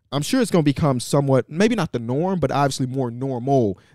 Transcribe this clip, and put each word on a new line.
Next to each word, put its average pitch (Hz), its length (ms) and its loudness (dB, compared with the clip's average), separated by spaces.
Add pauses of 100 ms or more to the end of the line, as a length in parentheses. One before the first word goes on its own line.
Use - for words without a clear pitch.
(120)
I'm 139 80 -2
sure 262 220 0
it's 208 80 0
gonna 175 120 4
become 139 380 2
somewhat, 135 500 2
maybe 208 240 2
not 180 180 -2
the 127 60 -4
norm, 147 420 -2
but 135 120 0
obviously 139 340 0
more 123 240 -4
normal 123 680 0 (160)